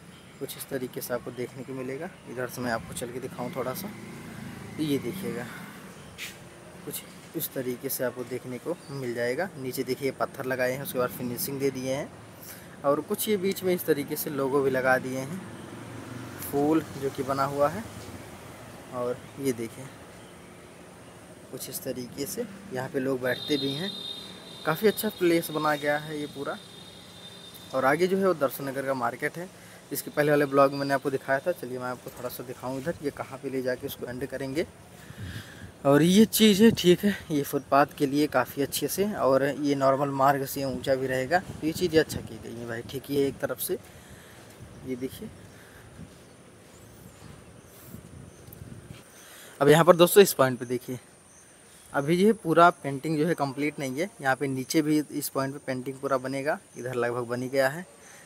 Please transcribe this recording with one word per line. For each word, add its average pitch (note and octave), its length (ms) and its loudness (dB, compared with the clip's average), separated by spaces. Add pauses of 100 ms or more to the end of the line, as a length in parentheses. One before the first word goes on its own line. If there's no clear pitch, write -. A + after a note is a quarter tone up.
(400)
कुछ C3+ 160 -8
इस - 120 -10
तरीके B2+ 320 -6
से B2 140 -4
आपको A#2+ 180 -6
देखने B2 320 -8
को C3 100 -10
मिलेगा। C3+ 360 -8 (200)
इधर A#2+ 180 -4
से C3 120 -10
मैं B2 120 -2
आपको - 220 -4
चल B2 140 -6
के B2 120 -8
दिखाऊँ B2 360 -8
थोड़ा B2+ 180 -4
सा, - 160 -8 (840)
तो D3+ 100 -6
ये D3 160 0
देखिएगा A#2 460 -6 (1400)
कुछ - 180 -8 (340)
इस D#3 180 -2
तरीके B2+ 340 -4
से C3 160 -2
आपको B2 200 -4
देखने B2 340 -8
को E3 180 -4 (160)
मिल C3 220 -4
जाएगा। B2+ 420 0
नीचे C3 280 -4
देखिए C3 280 -2
पत्थर B2 320 -4
लगाए B2+ 280 0
हैं, C#3 100 -6
उसके C3 160 -4
बाद B2 120 2
finishing B2+ 500 -6
दे C#3 100 2
दिए C3 240 -4
हैं, D3 140 -4 (760)
और D3 200 4
कुछ - 260 -4
ये G#3+ 80 4
बीच F#3+ 260 -2
में F#3 120 2
इस F3+ 120 -2
तरीके D3 300 0
से D#3 160 -4
logo C3+ 300 2
भी C3+ 80 4
लगा B2+ 280 4
दिए B2+ 200 -4
हैं, C#3+ 220 -6 (1040)
फूल D3+ 400 2 (200)
जो C#3 80 -2
कि C#3 140 -6
बना C3+ 220 0
हुआ C#3+ 220 4
है। F#3+ 160 -4 (1120)
और B2 240 -2 (220)
ये C3+ 140 2
देखिए A#2 300 -8 (1700)
कुछ C3 180 -10
इस - 120 -8
तरीके B2+ 440 -6
से A#3 200 -6 (260)
यहाँ B2+ 160 -4
पे C#3 120 -2
लोग C3 220 0
बैठते B2+ 360 0
भी C#3 140 -2
हैं, E3+ 180 -4 (760)
काफ़ी D#3+ 220 2
अच्छा G#3 220 2
place E3+ 420 2
बना D3+ 240 2
गया D3 220 0
है D3+ 220 -6
ये D3 80 -4
पूरा। D3 300 -8 (1160)
और C3 100 2
आगे D#3 220 6
जो F#3 100 2
है G3 100 2
वो F3+ 100 6
दर्शन C#3 280 0
नगर C3+ 220 -4
का C3+ 100 0
market B2 400 -2
है, F3 120 -8 (420)
इसके C#3+ 200 -6
पहले D3 200 4
वाले D3 160 6
ब्लॉग C#3 260 6
में C#3+ 60 -4
मैंने C#3 160 2
आपको C#3 160 0
दिखाया C3+ 280 0
था। F3 140 -2
चलिए B2+ 260 -6
मैं B2 80 -6
आपको B2+ 240 -8
थोड़ा B2 180 -8
सा C3 160 -10
दिखाऊँ B2+ 340 -6
इधर, E3 240 -4
ये C#3+ 100 -2
कहाँ C3 260 -10
पे C3+ 120 -8
ले C3 120 -2
जाके B2+ 240 -2
उसको B2+ 200 -8
end B2+ 200 -6
करेंगे। C3+ 400 -4 (1160)
और C#3+ 180 8
ये F#3 240 8
चीज़ G#3+ 360 6
है, A3+ 100 12
ठीक F3 280 6
है, G3+ 140 2 (160)
ये C#3+ 120 2
फुटपाथ C#3 440 4 (120)
के D3 80 4
लिए C#3+ 220 4
काफ़ी C3 340 0
अच्छे C3+ 260 -2
से, F#3+ 180 0
और C3+ 380 4
ये C#3+ 300 2
normal C3+ 360 4
मार्ग C#3 360 4
से C#3 180 -4
ऊंचा C3 300 0
भी C3 120 0
रहेगा, C3 340 2
तो - 260 -8
ये D#3+ 60 2
चीज़ें D#3+ 280 2
अच्छा - 200 -2
की A2+ 180 -12
गई A2+ 160 -12
हैं A#2 140 -10
भाई, A#2 140 -6
ठीक C3 220 -10
ही C#3+ 120 -2
है C#3 120 4
एक B2+ 100 -6
तरफ B2+ 220 -4
से। F#3+ 180 -4 (1080)
ये C3 100 -6
देखिए, C3 320 -10 (4000)
अब C#3+ 80 8
यहाँ D#3 160 10
पर F3 120 10
दोस्तों F3 260 10
इस - 120 6
point C3 240 4
पे B2+ 80 -6
देखिए, B2 320 -4 (920)
अभी C#3+ 240 2
ये G3+ 180 6
पूरा E3 380 8
painting D3 460 -2
जो D3+ 80 4
है E3+ 100 2
complete C#3+ 420 -2
नहीं C3+ 220 -4
है। G3 100 -2 (100)
यहाँ C3+ 160 4
पे D3 120 -2
नीचे C3 340 2
भी D3+ 280 4
इस D3 180 -4
पॉइंट C3+ 260 -2
पे C#3+ 120 -12
painting C3 300 -4
पूरा C3+ 220 0
बनेगा, C3+ 400 -2 (200)
इधर B2 160 -6
लगभग A#2+ 320 0
बन B2 160 -2
ही B2+ 80 -4
गया C3+ 180 4
है। E3 180 -4 (400)